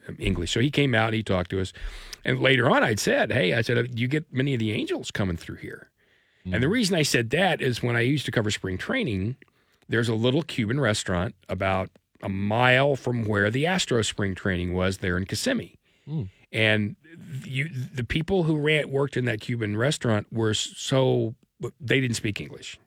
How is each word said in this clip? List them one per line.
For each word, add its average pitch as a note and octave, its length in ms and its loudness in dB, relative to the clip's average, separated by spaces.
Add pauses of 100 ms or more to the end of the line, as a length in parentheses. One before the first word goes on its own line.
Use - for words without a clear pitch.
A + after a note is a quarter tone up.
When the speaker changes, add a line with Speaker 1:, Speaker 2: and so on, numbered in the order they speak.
Speaker 1:
I'm - 120 -12
English." F2 320 -2
So A2+ 80 0
he C#3 100 4
came C#3+ 240 2
out, A2+ 140 4
and A2 80 0
he A2 80 0
talked F2+ 280 0
to F#2+ 100 0
us. F#2 120 -4 (520)
And C3 140 0
later C3 300 4
on, B3+ 140 6
I'd A2+ 160 2
said, B3+ 320 2
"Hey," - 220 2
I A#2+ 80 2
said, A#2+ 160 0
"uh, A#2+ 60 2
do B2 180 -4
you B2+ 60 0
get D#3 240 0
many C3+ 220 0
of A#2+ 60 -2
the G#2+ 120 0
Angels D#4 400 -4
coming F2+ 260 0
through - 200 -12
here?" - 320 -14 (560)
And - 180 0
the F3 40 4
Speaker 2:
Mm. F3+ 40 2
Speaker 1:
reason G#3 240 2
I D#3 80 4
said A#2+ 260 2
that E3 320 2
is B2 220 -2
when A#2+ 120 0
I A#2 60 2
used C3 240 0
to - 60 -4
cover G#2+ 180 0
spring F#2 300 -4
training, B2+ 560 -2 (520)
there's A2+ 220 0
a A2+ 60 0
little B2 260 2
Cuban A#2 380 -2
restaurant G#2 560 0 (120)
about F#2+ 440 -2 (320)
a G#2 60 -6
mile B2 680 2
from A#2+ 300 -4
where G#2 260 2
the C3+ 140 0
Astros E3+ 400 0
spring G2 280 -2
training F2+ 400 -2
was F#2 260 0
there F2+ 180 -2
in F#2+ 80 -2
Kissimmee. A#3 500 -4 (340)
Speaker 2:
Mm. C3+ 200 -6 (220)
Speaker 1:
And G#2+ 440 2 (500)
you, C3+ 240 -4
the B2+ 340 -6
people E3 400 0
who D#3 140 2
ran, D3 320 2
worked C3+ 280 0
in B2 80 0
that A2+ 140 -2
Cuban A2 380 -4
restaurant A#2 560 0
were A2+ 160 2
s-, - 260 -2
so, B2+ 600 2 (440)
they C3 220 0
didn't A#2+ 140 0
speak - 260 -4
English. - 460 -14